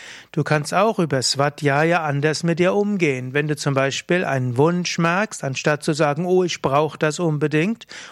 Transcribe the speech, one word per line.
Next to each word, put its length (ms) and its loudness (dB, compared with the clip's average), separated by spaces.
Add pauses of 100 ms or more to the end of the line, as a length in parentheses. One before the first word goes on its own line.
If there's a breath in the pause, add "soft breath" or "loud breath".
(320 loud breath)
Du 120 -2
kannst 300 0
auch 240 2
über 240 0
Svadhyaya 800 0
anders 400 0
mit 160 0
dir 140 4
umgehen. 600 0
Wenn 160 0
du 80 -2
zum 160 -2
Beispiel 500 0
einen 320 -2
Wunsch 440 2
merkst, 440 0
anstatt 400 -2
zu 80 0
sagen, 340 0
"Oh, 200 4
ich 160 -6
brauch 340 2
das 240 -2
unbedingt", 680 0 (240 loud breath)